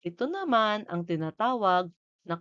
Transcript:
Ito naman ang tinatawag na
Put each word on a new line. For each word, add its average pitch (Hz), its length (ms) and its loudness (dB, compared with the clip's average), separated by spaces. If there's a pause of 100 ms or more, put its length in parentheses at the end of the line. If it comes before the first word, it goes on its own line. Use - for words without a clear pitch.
Ito 175 240 -4
naman 247 640 0
ang 170 160 -4
tinatawag 180 880 0 (320)
na 170 160 -4